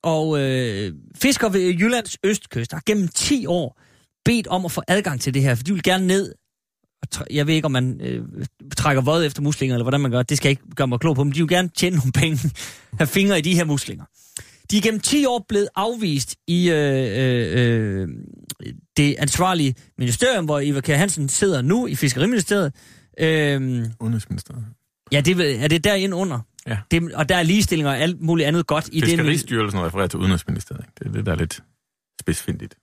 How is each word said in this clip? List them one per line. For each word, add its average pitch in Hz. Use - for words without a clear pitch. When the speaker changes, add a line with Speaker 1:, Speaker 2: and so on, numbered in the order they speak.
Speaker 1:
Og, 156
øh, 117
fiskere 240
ved 185
Jyllands 220
østkyst 190
har 156
gennem 208
ti -
år 170
bedt 240
om 185
at 156
få 165
adgang 180
til 131
det 139
her, 135
for 117
de 185
vil 170
gerne 185
ned 185
og -
tr-, -
jeg 147
ved 160
ikke, 156
om 147
man, 127
øh, -
trækker 135
våd 156
efter 143
muslinger, 139
eller 117
hvordan 139
man 131
gør. 123
Det 143
skal 139
jeg -
ikke -
gøre 135
mig 123
klog 156
på, 143
men 143
de 156
vil 160
gerne 175
tjene 180
nogle 131
penge, 151
have 156
fingre 196
i -
de 175
her 170
muslinger. 139
De 202
er 202
gennem 220
ti 285
år 247
blevet 208
afvist 196
i, 175
øh, 135
øh, 117
øh, 90
det 143
ansvarlige 160
ministerium, 170
hvor 147
Eva 139
Kjær 143
Hansen 160
sidder 165
nu 220
i 143
Fiskeriministeriet. 165
Øhm, 139
Speaker 2:
Udenrigsministeriet. 110
Speaker 1:
Ja, 143
det, 147
er 156
det 160
der 208
ind 196
under? 170
Speaker 2:
Ja. 113
Speaker 1:
Det, 170
og 151
der 185
er 175
ligestilling 170
og 135
alt 165
muligt 165
andet 160
godt 151
i 160
det. 170
Speaker 2:
Fiskeristyrelsen 127
refererer 90
til -
Udenrigsministeriet, -
ikke? -
Det -
er 101
det, 104
der 95
er 80
lidt 82
spidsfindigt. -